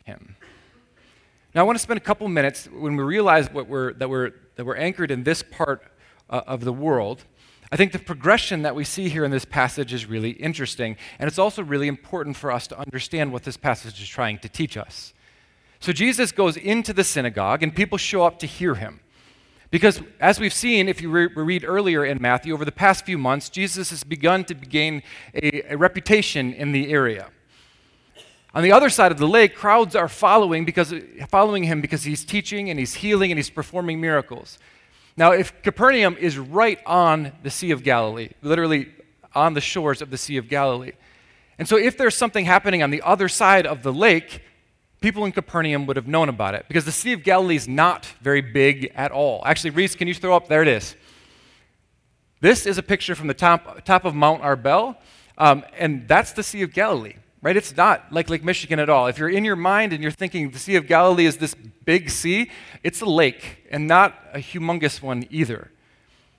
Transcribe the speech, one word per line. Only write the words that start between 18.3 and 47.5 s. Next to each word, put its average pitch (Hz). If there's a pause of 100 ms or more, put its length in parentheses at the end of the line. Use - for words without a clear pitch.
to 156
hear 160
him. 95 (720)
Because 190 (200)
as 185
we've 208
seen, 220
if 170
you 165
re-, 170
read 165
earlier 175
in 135
Matthew, 123
over 151
the 123
past 190
few 185
months, 135
Jesus 185
has 156
begun 160
to 175
gain 151 (320)
a, 147
a 147
reputation 180
in 143
the 139
area. 113 (1300)
On 165
the 185
other 262
side 196
of 151
the 147
lake, 208
crowds 208
are 175
following 185
because, 165 (340)
following 202
him 160
because 147
he's 147
teaching 202
and 156
he's 127
healing 196
and 156
he's 139
performing 165
miracles. 147 (560)
Now, 165
if -
Capernaum 208
is 156
right 180
on 160 (100)
the 139
Sea 170
of 127
Galilee, 117 (140)
literally 156 (420)
on 151
the 143
shores 147
of 143
the 131
Sea 143
of 117
Galilee, 131 (640)
and 156
so 220
if 226
there's 247
something 214
happening 185
on 143
the 147
other 185
side 190
of 135
the 131
lake, 165 (580)
people 208
in 190
Capernaum 156
would 135
have 127
known 156
about 104
it -
because 151
the 156
Sea 247
of 175
Galilee 185